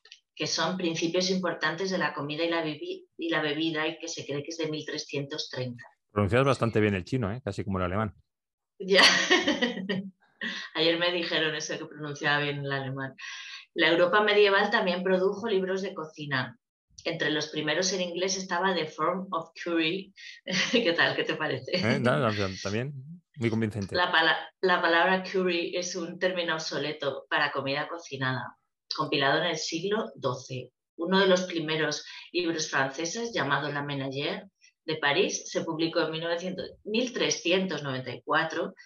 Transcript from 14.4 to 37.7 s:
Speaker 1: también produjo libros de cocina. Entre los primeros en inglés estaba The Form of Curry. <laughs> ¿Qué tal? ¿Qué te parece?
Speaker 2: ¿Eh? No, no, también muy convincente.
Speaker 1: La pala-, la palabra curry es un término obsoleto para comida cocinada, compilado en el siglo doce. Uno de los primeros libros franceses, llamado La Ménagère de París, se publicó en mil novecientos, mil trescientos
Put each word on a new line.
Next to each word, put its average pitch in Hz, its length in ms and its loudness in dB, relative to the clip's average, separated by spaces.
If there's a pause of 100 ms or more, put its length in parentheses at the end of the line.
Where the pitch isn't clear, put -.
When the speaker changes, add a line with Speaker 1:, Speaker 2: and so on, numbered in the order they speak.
Speaker 1:
también 185 320 2
produjo 196 440 2
libros 190 340 0
de 196 120 -4
cocina. 143 640 -4 (480)
Entre 160 240 0
los 151 180 0
primeros 156 460 0
en 185 80 -2
inglés 180 360 -2
estaba 185 360 0
The 160 140 0
Form 180 440 -2
of 165 200 -6 (100)
Curry. 170 520 0 (320)
<laughs> 185 260 0
¿Qué 170 220 4
tal? - 220 4
¿Qué 156 80 0
te 160 120 -2
parece? 143 400 -4
Speaker 2:
¿Eh? 117 240 2
No, 127 180 4
no, 117 160 2 (280)
también 117 320 -2 (440)
muy 117 120 2
convincente. 107 460 -2
Speaker 1:
La 180 160 2
pala-, 160 380 2 (120)
la 180 200 4
palabra 175 420 4
curry 185 540 0
es 180 180 -4
un 185 240 -8
término 175 360 0
obsoleto 147 760 -4
para 151 220 2
comida 143 360 -2
cocinada, 131 720 -4 (380)
compilado 143 440 2
en 175 80 0
el 156 100 -2
siglo 202 580 -4
doce. 127 560 -6 (260)
Uno 185 220 2
de 196 80 6
los 185 160 4
primeros 156 640 -2 (280)
libros 165 360 -2
franceses, 165 640 -2
llamado 143 380 0
La 143 100 -4
Ménagère 143 680 -4 (360)
de 156 120 -2
París, 147 520 2
se 175 120 -2
publicó 165 400 0
en 156 100 0
mil 160 120 -6
novecientos, 170 480 -4 (120)
mil 240 300 -2
trescientos 170 680 0